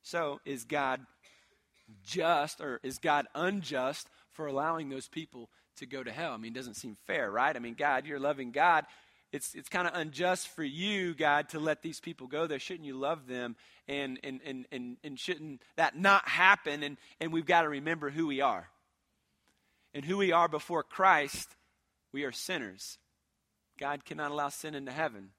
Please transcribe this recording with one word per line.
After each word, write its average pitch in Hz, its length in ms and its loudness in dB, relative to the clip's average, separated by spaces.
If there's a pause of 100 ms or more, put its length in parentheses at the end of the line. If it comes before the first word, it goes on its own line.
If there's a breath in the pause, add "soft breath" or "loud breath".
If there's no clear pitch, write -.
So 151 420 -4
is 131 200 -8
God 131 420 -2 (960 soft breath)
just, 160 580 2
or 135 220 -6
is 131 160 -6
God 147 380 2
unjust 151 720 -2 (220 soft breath)
for 151 160 -8
allowing 151 400 0
those 135 180 -8
people 131 440 -12 (260 soft breath)
to 143 100 -14
go 131 160 -8
to 120 80 -8
hell? 143 220 -4
I 117 40 -8
mean, 110 140 -10
it 117 60 -10
doesn't 123 180 -10
seem 107 220 -12 (100)
fair, 139 240 0
right? 131 240 2
I 123 60 -6
mean, 117 140 -8
God, 143 320 2
you're 147 100 -6
a 135 40 -6
loving 135 300 -2
God. 151 360 6 (440 loud breath)
It's, - 240 -8
it's 156 140 -16
kinda 180 260 2
unjust 165 540 0
for 165 160 -8
you, 180 500 -2
God, 147 360 4
to 160 100 -6
let 156 220 0
these 165 180 -8
people 147 260 -12
go 147 200 -2
there. 151 120 -4
Shouldn't 160 280 -10
you 131 100 -8
love 139 300 -2
them? 123 300 -6 (300 soft breath)
And, 139 380 -4
and, 135 180 -8
and, 131 300 -10
and, 123 320 -8
and 143 160 -12
shouldn't 156 400 -6 (160 soft breath)
that 160 220 2
not 196 280 6
happen? 170 560 6
And, 143 140 -6 (240 loud breath)
and 165 100 -2
we've 165 140 0
gotta 170 240 6
remember 147 400 -2
who 156 180 -2
we 135 140 0
are. 104 300 2 (1200)
And 143 100 -8
who 175 140 -2
we 196 160 4
are 170 160 6
before 156 340 -2
Christ, 170 720 4 (560)
we 143 140 -4
are 127 80 -4
sinners. 117 640 -6 (840)
God 143 280 -4
cannot 156 240 -6
allow 147 180 -2
sin 151 260 -8
into 135 180 -8
heaven. 120 360 -4 (100)